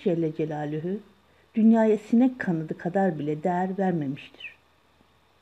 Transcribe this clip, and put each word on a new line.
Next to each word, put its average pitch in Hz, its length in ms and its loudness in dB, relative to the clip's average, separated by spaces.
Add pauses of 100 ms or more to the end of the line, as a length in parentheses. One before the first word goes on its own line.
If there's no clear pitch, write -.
Celle 165 320 0
Celaluhu 156 640 -6 (560)
dünyaya 220 420 6
sinek 247 420 2
kanadı 165 380 -4
kadar 180 420 -2
bile 151 240 -6
değer 185 340 -2
vermemiştir. 165 760 -4 (880)